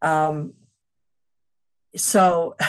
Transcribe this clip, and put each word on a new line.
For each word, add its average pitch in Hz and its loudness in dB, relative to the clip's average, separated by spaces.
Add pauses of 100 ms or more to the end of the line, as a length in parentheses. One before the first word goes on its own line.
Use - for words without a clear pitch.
Um, 156 -2 (1400)
so, 180 2 (120)